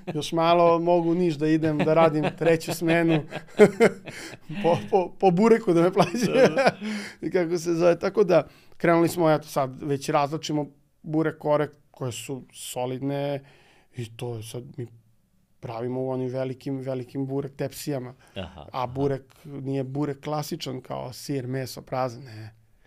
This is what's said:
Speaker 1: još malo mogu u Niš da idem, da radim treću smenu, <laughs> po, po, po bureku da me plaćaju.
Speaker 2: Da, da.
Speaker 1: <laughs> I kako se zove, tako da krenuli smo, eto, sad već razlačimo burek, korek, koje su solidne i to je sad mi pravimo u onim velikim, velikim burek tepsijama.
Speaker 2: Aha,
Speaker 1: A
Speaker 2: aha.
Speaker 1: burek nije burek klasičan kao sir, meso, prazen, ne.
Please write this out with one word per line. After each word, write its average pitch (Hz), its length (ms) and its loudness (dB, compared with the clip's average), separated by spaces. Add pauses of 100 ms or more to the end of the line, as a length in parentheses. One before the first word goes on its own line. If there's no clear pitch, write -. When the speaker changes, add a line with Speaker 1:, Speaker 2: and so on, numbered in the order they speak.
(140)
Speaker 1:
još 147 180 -6
malo 170 460 6
mogu 170 320 2
u 165 40 4
Niš 175 200 2
da 156 140 0
idem, 156 300 2
da 156 160 4
radim 160 300 4 (140)
treću 165 360 2
smenu, 165 480 2 (680)
<laughs> - 720 -14
po, 165 140 4 (140)
po, 185 280 2
po 196 120 6
bureku 220 420 4
da 165 100 6
me 180 100 4
plaćaju. 196 420 2
Speaker 2:
Da, 247 140 8
da. 247 280 2 (440)
Speaker 1:
<laughs> - 60 -6
I 160 40 -6
kako 175 280 0
se 170 160 -2
zove, 170 240 4
tako 196 260 2
da 170 220 4 (300)
krenuli 165 320 4
smo, 170 220 2
eto, 151 180 0
sad 131 340 -4
već 139 260 -4
razlačimo 151 580 -2 (360)
burek, 156 360 -2
korek, 147 320 0 (220)
koje 127 200 -8
su 127 300 -12 (100)
solidne 135 920 -6 (500)
i 113 220 -10
to 120 200 -8
je 110 60 -10
sad 120 200 -12 (140)
mi 120 100 -10 (760)
pravimo 123 400 -6
u 131 100 -4
onim 127 180 -4
velikim, 131 500 -6
velikim 131 480 -8
burek 139 300 -6
tepsijama. 135 580 -8 (200)
Speaker 2:
Aha, 85 280 -12
Speaker 1:
A - 120 -20
Speaker 2:
aha. 127 120 -4
Speaker 1:
burek 135 360 -4 (220)
nije 139 400 -6
burek 143 360 -6
klasičan 151 600 -8
kao 135 320 -10
sir, 131 340 -8
meso, 127 360 -8
prazen, 127 420 -6
ne. 110 300 -16 (320)